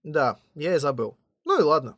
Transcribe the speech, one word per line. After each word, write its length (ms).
"Да, 360
я 200
и 40
забыл. 360
Ну 140
и 40
ладно, 340